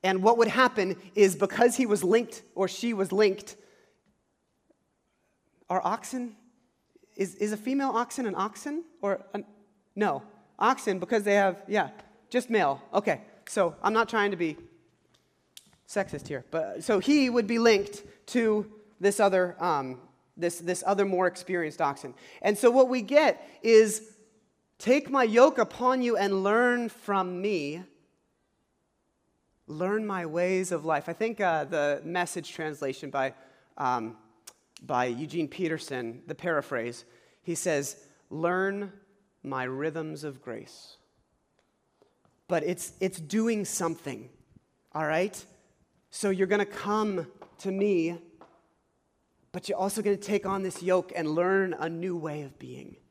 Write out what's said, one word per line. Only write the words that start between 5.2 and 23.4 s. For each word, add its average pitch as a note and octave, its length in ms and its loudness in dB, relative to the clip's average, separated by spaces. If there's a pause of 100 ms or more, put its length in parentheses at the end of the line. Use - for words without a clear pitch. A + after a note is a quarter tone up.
are F3+ 140 0
oxen, A3+ 500 -4 (800)
is, F3+ 220 -4
is G#3 160 -2
a G#3+ 40 -4
female C4 340 -2
oxen A#3+ 360 -2
an G3 80 -4
oxen? C#4+ 480 -6 (180)
Or G3 320 -2
an, G#3 120 -8 (500)
no, E3+ 300 -2 (340)
oxen A#3 400 2
because G#3 240 0
they G3+ 140 4
have, G3 320 2
yeah, G3 220 0 (400)
just B3 200 -2
male. C#3+ 320 2 (100)
Okay, G3 280 0 (260)
so F3 340 0
I'm G3+ 120 0
not A3 160 2
trying G3+ 240 0
to F#3 40 -4
be D#3+ 200 -2 (1300)
sexist F#3+ 380 -6
here, C3+ 240 -8
but D#3+ 320 -6
so G#3 160 2
he C4+ 320 4
would A#3 160 2
be A#3 140 0
linked G#3+ 420 4 (240)
to G#3+ 400 2 (340)
this G3 200 2
other, F#3 420 4
um, C3+ 380 -2 (360)
this, E3+ 220 -2
this E3+ 280 -4
other G3 180 2
more F#3 220 2
experienced F3 540 -4
oxen. C#3+ 340 -4 (280)
And G#3 140 2
so A#3+ 140 6
what B3+ 180 6
we B3 140 0
get C4+ 440 4 (160)